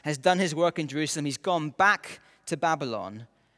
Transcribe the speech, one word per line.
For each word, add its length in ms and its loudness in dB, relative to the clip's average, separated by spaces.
has 140 -2
done 220 4
his 160 0
work 240 2
in 80 -2
Jerusalem. 380 -4
He's 120 -4
gone 340 -2
back 480 2
to 100 -4
Babylon. 720 -2